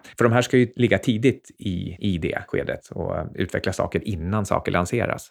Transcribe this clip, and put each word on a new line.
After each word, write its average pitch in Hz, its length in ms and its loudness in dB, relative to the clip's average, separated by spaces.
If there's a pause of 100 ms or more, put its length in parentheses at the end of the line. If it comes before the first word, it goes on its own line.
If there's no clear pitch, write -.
(180)
för 120 60 4
de 117 80 4
här 123 100 6
ska 127 140 2
ju 123 200 4
ligga 110 220 4
tidigt 117 600 0
i, 92 400 -4
i 92 200 0
det - 300 -2
skedet - 420 -4
och, 90 260 -4
eh, 82 80 -4 (100)
utveckla 95 380 -2
saker 92 360 -2
innan 95 380 -2
saker - 260 0
lanseras. - 580 -2